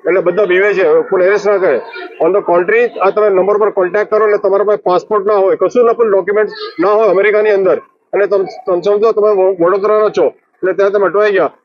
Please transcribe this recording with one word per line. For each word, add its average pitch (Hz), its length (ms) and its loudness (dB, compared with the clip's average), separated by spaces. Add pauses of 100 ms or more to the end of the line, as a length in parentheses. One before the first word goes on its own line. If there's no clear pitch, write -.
એટલે 180 140 0
બધા 175 240 0
બીવે 190 280 0
છે, 185 100 0
કોઈને 165 420 0
એરેસ્ટ 196 220 0
ના 208 100 2
કરે. 175 240 0 (420)
On 170 80 2
the 202 100 0 (100)
contrary, 208 480 0
આ 190 100 0
તમે 208 200 0
નંબર 196 280 0
પર 208 120 0
કોન્ટેક્ટ 196 400 -2
કરો 214 160 0
અને 208 120 0
તમારા 202 260 0
પાસે 202 180 0
પાસપોર્ટ 190 460 -2
ના 214 60 0
હોય, 190 220 2
કશું 226 300 0
ના 233 80 2
પણ 226 180 0
ડોક્યુમેન્ટ 202 380 0 (300)
ના 185 100 0
હોય 214 200 2
અમેરિકાની 208 400 2
અંદર, 190 280 2 (360)
અને 202 120 0
તમ-, 196 180 -2
તમે 180 380 -4
સમજો 208 300 0
તમે 208 180 0
વ-, 185 360 0
વડોદરાના 208 440 0
છો 165 180 0
એટલે - 460 -6
ત્યાં 196 180 0
તમે 202 140 0
અટવાઈ 208 260 0
ગયા 180 200 0 (140)